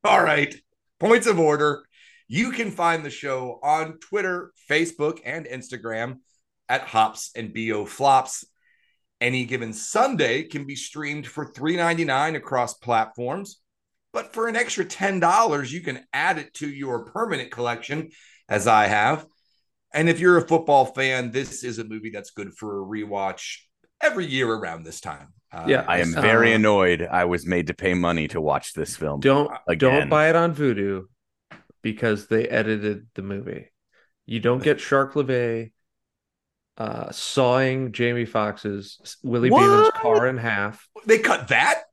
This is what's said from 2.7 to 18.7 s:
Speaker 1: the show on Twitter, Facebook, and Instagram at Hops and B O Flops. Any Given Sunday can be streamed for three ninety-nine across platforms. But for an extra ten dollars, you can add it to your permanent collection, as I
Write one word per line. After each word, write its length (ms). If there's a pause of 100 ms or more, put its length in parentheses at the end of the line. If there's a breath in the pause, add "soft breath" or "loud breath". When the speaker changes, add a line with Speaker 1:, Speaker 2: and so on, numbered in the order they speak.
Speaker 1:
the 60
show 540
on 340
Twitter, 540 (180)
Facebook, 560
and 220
Instagram 720 (500)
at 140
Hops 520
and 160
B 220
O 120
Flops. 600 (760)
Any 260
Given 280
Sunday 720
can 240
be 80
streamed 500
for 200
three 300
ninety-nine 600
across 400
platforms. 840 (540)
But 200
for 140
an 80
extra 300
ten 340
dollars, 540
you 80
can 320
add 240
it 180
to 140
your 360
permanent 440
collection, 600 (360 soft breath)
as 200
I 180